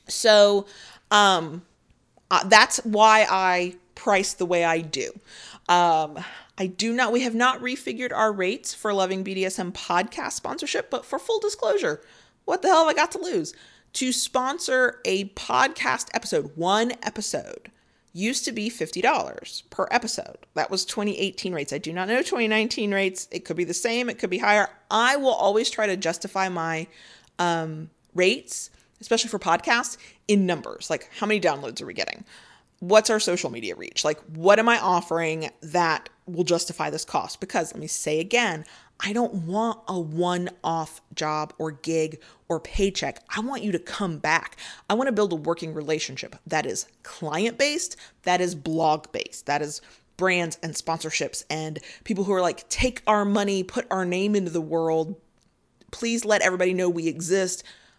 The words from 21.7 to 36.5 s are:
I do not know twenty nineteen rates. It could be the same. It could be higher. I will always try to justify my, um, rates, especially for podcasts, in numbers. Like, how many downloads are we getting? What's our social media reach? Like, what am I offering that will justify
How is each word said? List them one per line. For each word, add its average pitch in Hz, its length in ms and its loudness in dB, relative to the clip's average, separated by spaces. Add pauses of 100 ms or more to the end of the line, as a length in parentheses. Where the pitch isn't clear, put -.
I 147 40 -4
do 160 140 -8
not 185 160 -4
know 247 140 2
twenty 240 260 0
nineteen 214 460 0
rates. 190 360 -2
It 170 140 -8
could 165 120 -6
be 175 80 0
the 170 100 -4
same. 240 340 -2
It 214 100 -8
could 196 120 -4
be 180 80 -2
higher. 208 320 2 (200)
I 240 260 4
will 262 180 2
always 208 340 2
try 214 180 -2
to 190 100 0
justify 190 520 -2
my, 165 380 -4 (520)
um, 160 520 -2 (240)
rates, - 560 0 (300)
especially 226 300 0
for 208 80 -4
podcasts, 196 600 0 (300)
in 202 180 6
numbers. 156 420 -6
Like, 156 300 -6
how 202 80 -2
many 208 140 2
downloads 143 420 -2
are 117 40 -10
we 90 80 -12
getting? - 300 -8 (540)
What's 214 320 6
our 214 100 2
social 175 300 -2
media 113 260 -8
reach? - 280 -6
Like, 151 160 0 (140)
what 185 240 6
am 226 100 4
I 233 100 4
offering 165 720 0 (100)
that 160 480 0 (180)
will 175 180 -2
justify 165 460 0